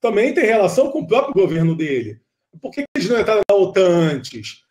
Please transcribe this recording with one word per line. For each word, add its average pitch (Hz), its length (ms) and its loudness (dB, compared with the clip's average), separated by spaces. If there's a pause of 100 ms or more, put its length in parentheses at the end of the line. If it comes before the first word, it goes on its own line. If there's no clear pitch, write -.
também 226 320 0
tem 320 120 0
relação 208 440 2
com 311 120 -6
o 165 60 -10
próprio 277 260 0
governo 165 420 0
dele. 131 440 -6 (420)
Por 254 100 -12
que 294 100 -10
que 285 140 -8
eles 185 140 -4
não 240 100 0
entraram 220 300 2
na 202 60 6
otan 190 320 4
antes? 151 840 -2